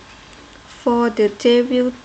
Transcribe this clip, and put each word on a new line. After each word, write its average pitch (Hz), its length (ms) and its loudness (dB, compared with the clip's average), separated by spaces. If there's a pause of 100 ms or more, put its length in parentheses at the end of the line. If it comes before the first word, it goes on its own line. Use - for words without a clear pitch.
(640)
for 240 440 -2
the 220 180 -2
devil 247 640 0 (120)